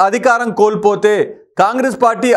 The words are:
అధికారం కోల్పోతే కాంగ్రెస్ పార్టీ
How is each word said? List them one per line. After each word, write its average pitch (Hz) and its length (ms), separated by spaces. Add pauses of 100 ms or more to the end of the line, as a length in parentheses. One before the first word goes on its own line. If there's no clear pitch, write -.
అధికారం 233 540
కోల్పోతే 208 540 (480)
కాంగ్రెస్ 247 420
పార్టీ 233 320